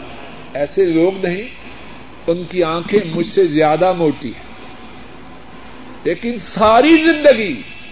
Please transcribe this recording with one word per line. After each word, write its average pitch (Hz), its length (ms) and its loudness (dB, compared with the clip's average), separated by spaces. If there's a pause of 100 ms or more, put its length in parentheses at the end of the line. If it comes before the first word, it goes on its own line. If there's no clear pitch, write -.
(540)
ایسے 147 320 0
لوگ 180 400 2
نہیں، 180 180 -4 (840)
ان 175 160 0
کی 175 200 -2
آنکھیں 170 520 -2
مجھ 170 120 -2
سے 196 180 2
زیادہ 156 480 2
موٹی 147 360 -2
ہیں، - 200 -16 (1500)
لیکن 226 340 -4
ساری 226 600 4
زندگی 294 640 4 (300)